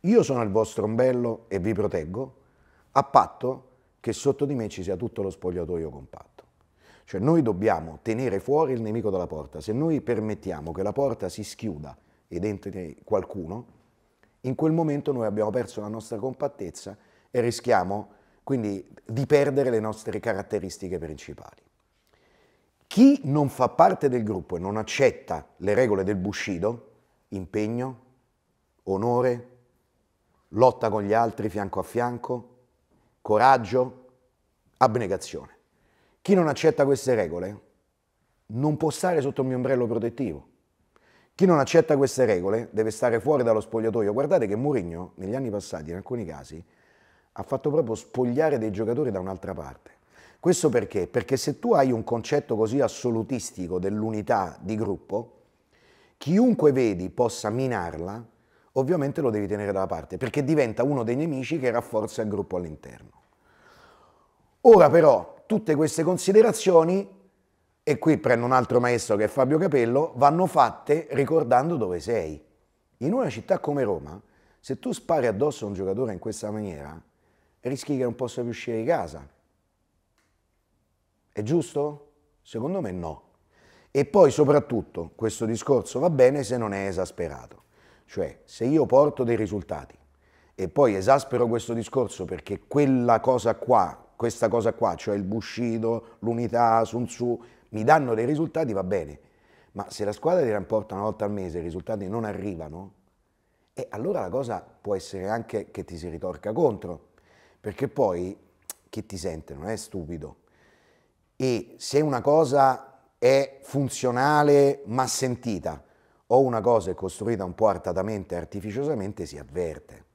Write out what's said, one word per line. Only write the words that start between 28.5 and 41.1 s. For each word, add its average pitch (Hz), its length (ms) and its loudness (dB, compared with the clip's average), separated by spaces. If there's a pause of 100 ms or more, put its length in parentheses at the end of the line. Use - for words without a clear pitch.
onore, 120 640 0 (1000)
lotta 120 420 2
con 104 120 -2
gli 101 100 -2
altri 110 360 0
fianco 98 320 -6
a - 20 -4
fianco, 120 720 -6 (640)
coraggio, 127 840 2 (720)
abnegazione. 98 800 0 (640)
Chi 202 140 4
non 175 140 4
accetta 147 360 4
queste 131 300 2
regole 92 460 -4 (880)
non 139 300 -2
può 156 140 0
stare 175 300 0
sotto 135 220 -4
il 131 60 0
mio 127 80 -2
ombrello 123 300 0
protettivo. 110 600 -4 (880)